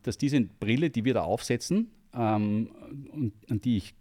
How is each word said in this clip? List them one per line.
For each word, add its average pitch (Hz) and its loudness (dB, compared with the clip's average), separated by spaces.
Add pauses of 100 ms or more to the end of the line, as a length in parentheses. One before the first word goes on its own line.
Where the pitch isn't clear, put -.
dass 120 -4
diese 143 2
Brille, 120 0
die 110 -2
wir 127 2
da 98 2
aufsetzen, 120 0 (240)
ähm, 107 0 (400)
und 139 -4 (180)
an 110 0
die 117 2
ich - -6